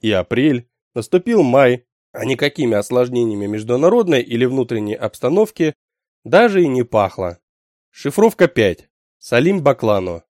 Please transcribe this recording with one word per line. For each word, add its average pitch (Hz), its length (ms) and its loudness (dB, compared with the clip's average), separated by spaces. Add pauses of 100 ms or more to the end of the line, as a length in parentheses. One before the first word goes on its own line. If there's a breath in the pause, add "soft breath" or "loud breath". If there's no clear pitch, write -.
и 107 100 -2
апрель, 120 580 -2 (240)
наступил 180 500 0
май, 123 420 2 (260)
а - 140 -10
никакими 135 500 -2
осложнениями 120 720 -2
международной 131 760 0
или 117 240 -2
внутренней 117 500 -4
обстановки 156 760 -2 (500)
даже 190 400 4
и 156 40 2
не 127 160 0
пахло. 95 560 -4 (500)
Шифровка 185 580 0
пять. 101 420 -2 (280)
Салим 160 440 0
Баклану. 101 720 -2